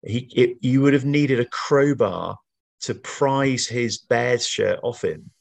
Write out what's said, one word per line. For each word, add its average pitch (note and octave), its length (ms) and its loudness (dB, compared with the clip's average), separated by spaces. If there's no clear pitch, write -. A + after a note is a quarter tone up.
he, B2 300 -6
it, B2 260 4
you C3+ 200 2
would C#3 120 6
have C3 120 0
needed C#3+ 340 0
a A#2+ 60 0
crowbar A2+ 920 0
to A#2+ 120 -6
prise C3+ 720 -2
his A#2 320 -4
Bears A#2+ 500 0
shirt F#2+ 360 -2
off A#2+ 200 -6
him. D#2+ 380 -6